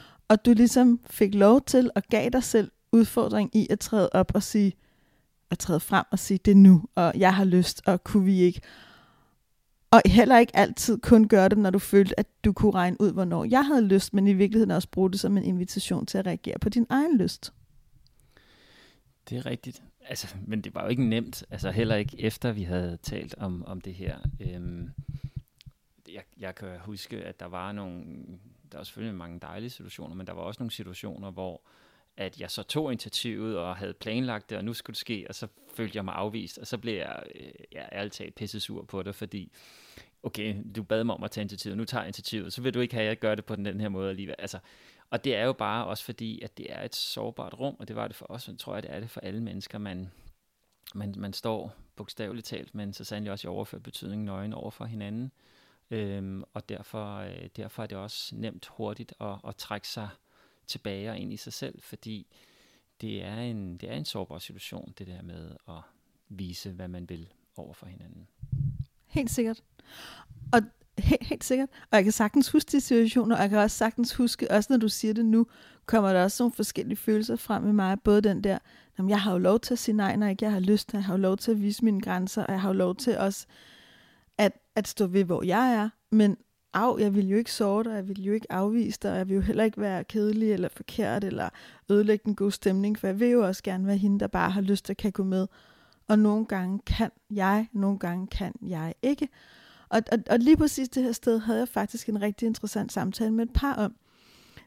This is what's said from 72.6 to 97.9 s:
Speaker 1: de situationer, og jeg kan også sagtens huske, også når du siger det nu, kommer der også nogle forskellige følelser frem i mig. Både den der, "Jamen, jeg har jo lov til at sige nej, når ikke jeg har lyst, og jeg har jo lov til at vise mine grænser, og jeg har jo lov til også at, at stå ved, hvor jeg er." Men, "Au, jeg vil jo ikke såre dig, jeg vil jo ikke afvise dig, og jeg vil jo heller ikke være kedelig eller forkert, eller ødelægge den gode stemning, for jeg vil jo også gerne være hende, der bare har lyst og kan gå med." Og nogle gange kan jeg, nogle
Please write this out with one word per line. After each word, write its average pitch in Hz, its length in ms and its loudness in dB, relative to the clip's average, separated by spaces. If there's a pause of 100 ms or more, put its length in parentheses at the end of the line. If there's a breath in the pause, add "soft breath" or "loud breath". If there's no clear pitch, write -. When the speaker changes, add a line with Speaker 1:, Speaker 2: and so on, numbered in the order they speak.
Speaker 1:
de 285 80 4
situationer, 233 560 2
og - 60 2
jeg 202 80 2
kan 214 80 2
også 214 180 2
sagtens 233 380 -2
huske, - 360 0
også 214 220 2
når 254 60 6
du 220 100 2
siger 214 260 -2
det 226 120 0
nu, 226 200 6 (400 soft breath)
kommer 202 260 4
der 185 120 6
også 202 180 0
nogle 240 120 2
forskellige - 420 -4
følelser 220 400 0
frem 208 320 -2
i 214 40 4
mig. 196 280 2
Både 208 200 6
den 202 240 2
der, 196 140 0 (400 soft breath)
"Jamen, 185 120 0
jeg 202 100 2
har 196 120 0
jo 180 60 2
lov 185 220 4
til - 140 -4
at 233 40 -2
sige 214 180 0
nej, 196 200 0
når 208 100 2
ikke 196 180 -2
jeg 214 80 0
har 196 80 0
lyst, 202 280 2
og - 60 -10
jeg 202 100 -2
har 190 100 -2
jo 190 60 0
lov 190 160 2
til - 140 -4
at 214 120 0
vise 208 220 -2
mine 208 160 2
grænser, 185 440 -4
og - 80 -4
jeg 190 80 -2
har 190 80 -2
jo 190 60 0
lov 185 220 0
til - 220 -2
også 196 280 -4 (920 soft breath)
at, 202 140 4 (220)
at 214 140 -2
stå - 180 -2
ved, 185 180 2
hvor 170 180 -2
jeg 233 300 2
er." 214 160 0 (220)
Men, 208 260 6 (360)
"Au, 226 260 0
jeg 202 160 2
vil 196 140 2
jo 196 80 2
ikke 233 160 -2
såre 208 320 0
dig, 233 60 -6
jeg 196 180 -8
vil 196 160 -8
jo 202 80 0
ikke 214 200 -4
afvise 208 500 0
dig, 202 80 -2
og 185 60 -2
jeg 185 120 -2
vil 190 60 0
jo 196 60 2
heller 202 240 2
ikke 220 160 0
være 190 240 -4
kedelig 214 480 0
eller 180 160 -2
forkert, - 560 -2
eller 92 240 -4 (420 loud breath)
ødelægge 208 340 4
den 214 100 0
gode 202 180 0
stemning, 202 460 0
for - 80 -6
jeg 196 140 -2
vil 240 80 4
jo 240 180 4
også 190 160 -2
gerne 190 240 -4
være 202 100 2
hende, 202 240 2
der 202 60 -2
bare 180 240 0
har 196 100 0
lyst 196 300 0
og 196 60 -6
kan 202 160 -4
gå 196 120 -2
med." 185 220 0 (640 soft breath)
Og 214 100 6
nogle 214 280 4
gange 190 400 -4
kan - 240 0 (200)
jeg, 208 420 2
nogle 196 260 0